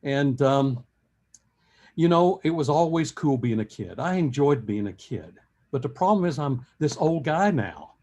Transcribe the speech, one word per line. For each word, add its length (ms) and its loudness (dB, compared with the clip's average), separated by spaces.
And, 400 0
um, 420 2
you 140 2
know, 360 4
it 60 2
was 180 -2
always 440 2
cool 260 0
being 220 0
a 40 -2
kid. 360 -12
I 140 -2
enjoyed 520 0
being 220 -4
a 40 -6
kid. 460 -14
But 120 -4
the 60 -6
problem 380 0
is 120 -2
I'm 280 -4
this 180 -2
old 280 0
guy 260 2
now. 520 -4